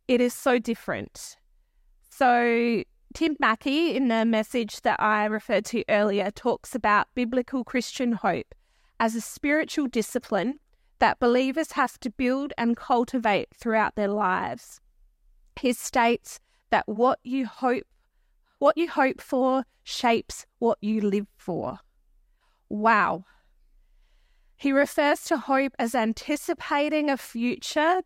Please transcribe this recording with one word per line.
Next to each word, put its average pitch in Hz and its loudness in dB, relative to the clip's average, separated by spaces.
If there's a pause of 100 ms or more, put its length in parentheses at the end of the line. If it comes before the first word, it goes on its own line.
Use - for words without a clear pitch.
it 247 4
is 247 0
so 247 0
different. - -8 (720)
So 240 2 (300)
Tim 320 0
Mackie, 277 2
in 254 0
the 226 2
message 226 -2
that - 2
I 214 2
referred 214 -2
to 233 -4
earlier, 208 2
talks - -4
about 208 2
biblical 247 -2
Christian 247 -4
hope 185 -2 (440)
as 226 0
a 226 -4
spiritual 294 -2
discipline 240 -2 (380)
that - 2
believers 247 0
have - -2
to 247 -6
build 269 -2
and 233 0
cultivate 233 0
throughout 220 0
their 208 0
lives. 202 -4 (800)
He 247 2
states - 0 (300)
that - 0
what 233 2
you 262 -4
hope, 247 -2 (720)
what 294 4
you 330 0
hope 269 0
for 262 0 (180)
shapes - -2 (120)
what 226 2
you 214 0
live 202 0 (100)
for. 165 -8 (920)
Wow. 208 2 (1300)
He 277 -2
refers 285 2
to 330 0
hope 269 0
as 233 -2
anticipating 294 -2
a 269 0
future 302 -2